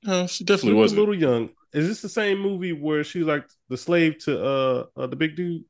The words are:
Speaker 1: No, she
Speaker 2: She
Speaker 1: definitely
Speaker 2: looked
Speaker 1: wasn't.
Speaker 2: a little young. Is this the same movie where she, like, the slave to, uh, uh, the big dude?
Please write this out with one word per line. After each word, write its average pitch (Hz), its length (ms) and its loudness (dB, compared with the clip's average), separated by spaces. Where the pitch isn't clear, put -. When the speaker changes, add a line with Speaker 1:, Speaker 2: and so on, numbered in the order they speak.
Speaker 1:
No, 185 220 0
she - 140 -8
Speaker 2:
She - 40 -10
Speaker 1:
definitely 196 280 2
Speaker 2:
looked 214 140 6
Speaker 1:
wasn't. 208 120 2
Speaker 2:
a 208 40 4
little 208 140 2
young. 127 340 2
Is 151 140 0
this 214 140 -6
the 208 80 -10
same 202 300 -2
movie 185 340 -4
where 151 300 -2
she, 170 200 -4
like, 147 220 0
the 127 80 -6
slave 165 480 2
to, 143 180 -2
uh, 131 420 0
uh, 131 100 -6
the 139 80 -8
big 156 200 -2
dude? 170 340 -6